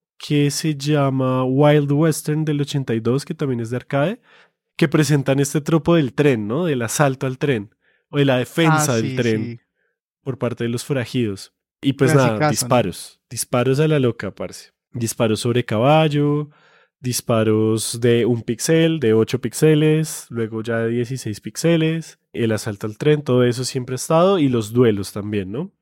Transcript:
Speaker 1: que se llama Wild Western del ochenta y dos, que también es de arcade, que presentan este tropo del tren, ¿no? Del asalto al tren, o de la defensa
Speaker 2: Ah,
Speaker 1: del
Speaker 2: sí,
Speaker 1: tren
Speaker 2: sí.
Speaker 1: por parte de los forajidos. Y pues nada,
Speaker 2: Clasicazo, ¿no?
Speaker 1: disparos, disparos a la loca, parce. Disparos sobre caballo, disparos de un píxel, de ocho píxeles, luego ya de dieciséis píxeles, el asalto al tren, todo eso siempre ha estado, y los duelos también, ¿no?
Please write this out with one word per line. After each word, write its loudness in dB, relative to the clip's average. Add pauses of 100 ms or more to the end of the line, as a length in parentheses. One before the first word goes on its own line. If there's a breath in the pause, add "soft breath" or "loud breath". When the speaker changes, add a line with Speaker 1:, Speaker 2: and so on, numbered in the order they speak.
(200)
Speaker 1:
que 0
se -2
llama 0
Wild 4
Western 0
del -2
ochenta -4
y 0
dos, -2
que -8
también -4
es -6
de -4
arcade, -2 (560 soft breath)
que 2
presentan 2
este 0
tropo 2
del 2
tren, 2
¿no? -2
Del -2
asalto 0
al -6
tren, -4 (360)
o -6
de 4
la 2
defensa 0
Speaker 2:
Ah, 0
Speaker 1:
del -2
Speaker 2:
sí, -8
Speaker 1:
tren 0
Speaker 2:
sí. -12 (640)
Speaker 1:
por -8
parte -4
de -2
los -4
forajidos. -4 (280)
Y 0
pues 2
nada, 4
Speaker 2:
Clasicazo, 2
¿no? 2
Speaker 1:
disparos, -2
disparos -2
a 2
la 2
loca, -2
parce. -14 (200)
Disparos -2
sobre 0
caballo, 0 (500 soft breath)
disparos 0
de 4
un 0
píxel, 0
de 2
ocho 2
píxeles, 0
luego -6
ya -4
de -2
dieciséis -6
píxeles, -2 (140)
el 0
asalto -6
al -10
tren, 2
todo 4
eso 0
siempre -6
ha -6
estado, 2
y 2
los -2
duelos 2
también, -6
¿no? -10 (100)